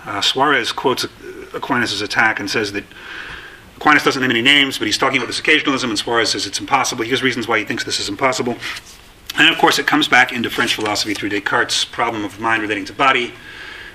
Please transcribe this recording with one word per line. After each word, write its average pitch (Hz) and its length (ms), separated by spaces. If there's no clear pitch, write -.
Uh, 104 160
Suarez 135 500
quotes 123 320
Aquinas' 110 460
attack 110 400
and 101 100
says 107 220
that 101 120
Aquinas 147 280
doesn't 135 180
name 127 80
any 117 120
names, 139 360
but 110 80
he's 104 120
talking 135 200
about 120 80
this 104 140
occasionalism, 139 440
and 107 140
Suarez 117 320
says 101 160
it's - 140
impossible. 123 440
He 117 60
gives 127 120
reasons 120 240
why 113 120
he 107 80
thinks 117 180
this - 160
is - 80
impossible. 123 480
And 151 140
of - 60
course, 156 200
it 131 80
comes 151 220
back 127 240
into 113 160
French 123 260
philosophy 107 380
through 104 160
Descartes' 104 560
problem 113 400
of 95 160
mind 113 220
relating 101 240
to - 80
body. 131 400